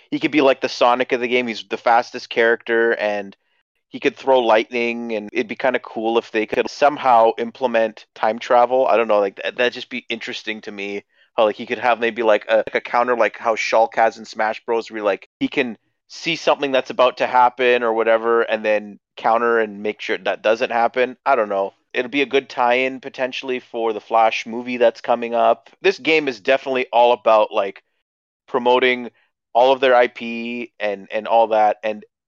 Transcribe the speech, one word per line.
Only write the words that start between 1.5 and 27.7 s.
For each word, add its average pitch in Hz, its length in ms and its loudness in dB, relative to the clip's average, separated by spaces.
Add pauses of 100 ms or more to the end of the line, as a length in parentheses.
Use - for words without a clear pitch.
the 113 80 -6
fastest 120 540 0
character, 117 600 2
and 104 440 -4 (540)
he 131 100 -14
could 127 160 -2
throw 131 240 2
lightning, 117 720 0
and 104 200 -6
it'd 120 140 -4
be 110 80 -10
kinda 123 240 -2
cool 113 400 -4
if - 140 -4
they 110 140 -2
could 113 220 -2
somehow 131 720 2
implement 117 680 -4 (100)
time 113 240 -2
travel. 127 480 2
I 101 80 4
don't 113 100 2
know, 107 140 2
like, 98 160 -2
that, 101 200 -8
that'd 123 160 0
just 123 160 -14
be 123 200 -12
interesting 110 540 -10
to 107 100 -14
me. 101 320 -10 (320)
How, 117 80 2
like, 107 100 2
he 120 100 -12
could 117 140 -6
have 117 220 0
maybe, 117 240 -4
like, 107 240 2
a, 113 80 2
like, - 180 -2
a 117 60 0
counter, 123 360 -2
like 107 220 0
how 117 160 -2
Shulk 110 400 0
has 113 240 0
in 110 60 -18
Smash 110 420 -6
Bros, 113 240 -4
where, 110 100 -10
like, 98 280 -2 (100)
he 139 80 -2
can 127 320 -4 (300)
see - 260 -8
something 143 380 0
that's 127 180 -2
about 127 280 0
to 120 100 -2
happen 123 560 2
or 113 80 0
whatever, 113 500 2
and 110 220 -4
then 104 340 -2 (180)
counter 117 440 2
and 104 200 -4
make 104 200 -6
sure 101 180 -6
that 92 240 -6
doesn't 113 300 0
happen. 120 520 0
I 135 120 2
don't 110 120 0
know. 98 260 -2 (180)
It'll 123 180 -4
be 143 120 -2
a 135 40 0
good 131 220 -2
tie-in 131 500 0
potentially 127 640 -8
for 113 320 -4
the 104 80 -6
Flash 113 440 0
movie 123 340 -8
that's 117 220 2
coming 120 360 -2
up. 113 340 0 (120)
This 190 180 0
game 151 260 0
is 120 140 -6
definitely 131 520 -2
all 120 200 4
about, 110 400 2
like, 98 320 -4 (640)